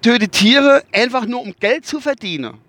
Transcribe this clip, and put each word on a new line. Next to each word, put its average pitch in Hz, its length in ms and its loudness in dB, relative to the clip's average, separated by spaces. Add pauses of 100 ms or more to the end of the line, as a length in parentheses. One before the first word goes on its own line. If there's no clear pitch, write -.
tötet 226 300 2
Tiere, 277 600 4
einfach 233 360 -2
nur 247 140 -8
um 196 180 -12
Geld 240 260 -2
zu 302 140 -8
verdienen. 175 560 -8 (120)